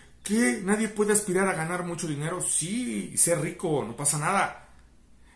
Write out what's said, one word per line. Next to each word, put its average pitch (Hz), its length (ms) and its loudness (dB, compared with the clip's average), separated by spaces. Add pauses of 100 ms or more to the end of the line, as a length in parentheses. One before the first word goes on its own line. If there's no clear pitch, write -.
(220)
"¿Qué? 233 400 2
¿Nadie 208 260 2
puede 208 260 2
aspirar 190 340 2
a 180 60 2
ganar 175 320 -4
mucho 170 200 -6
dinero?". 156 360 -4
Sí, 208 720 -2
y - 20 -2
ser 165 240 4
rico, 156 420 -2
no 113 140 -6
pasa 147 220 0
nada. 170 500 0 (680)